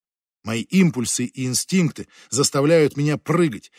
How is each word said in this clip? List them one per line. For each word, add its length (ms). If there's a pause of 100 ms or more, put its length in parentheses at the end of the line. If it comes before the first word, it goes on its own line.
(440)
Мои 180
импульсы 640
и 220
инстинкты 600 (220)
заставляют 680
меня 200
прыгать, 640